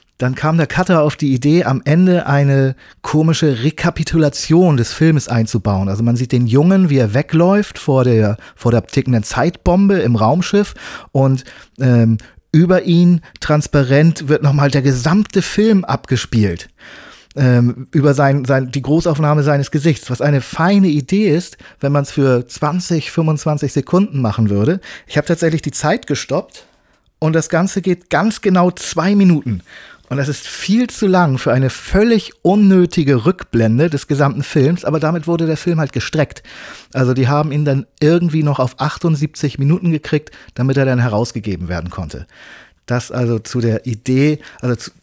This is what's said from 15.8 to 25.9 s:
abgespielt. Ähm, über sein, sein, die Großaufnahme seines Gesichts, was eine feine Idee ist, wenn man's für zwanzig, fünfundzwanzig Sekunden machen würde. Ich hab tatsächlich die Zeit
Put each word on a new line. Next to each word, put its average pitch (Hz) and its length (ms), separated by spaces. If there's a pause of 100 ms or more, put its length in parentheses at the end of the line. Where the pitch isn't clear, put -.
abgespielt. 110 800 (680)
Ähm, 123 560
über 143 240
sein, 139 300
sein, 131 260
die 135 100
Großaufnahme 151 640
seines 143 260
Gesichts, 151 400
was 123 100
eine 143 220
feine 190 460
Idee 170 420
ist, 165 300 (200)
wenn 143 120
man's 143 180
für 131 380
zwanzig, 170 640
fünfundzwanzig 151 600
Sekunden 175 480
machen 110 300
würde. 113 320 (240)
Ich - 100
hab 151 120
tatsächlich 165 340
die - 80
Zeit - 380